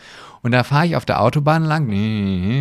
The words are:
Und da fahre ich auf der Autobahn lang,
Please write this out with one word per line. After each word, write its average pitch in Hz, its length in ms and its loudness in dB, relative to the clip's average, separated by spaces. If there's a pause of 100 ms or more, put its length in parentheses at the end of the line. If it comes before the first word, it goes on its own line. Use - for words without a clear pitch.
(420)
Und 120 100 -2
da 123 120 2
fahre 147 240 2
ich 160 100 0
auf 127 80 -4
der - 160 0
Autobahn 151 420 2
lang, 156 240 -2 (720)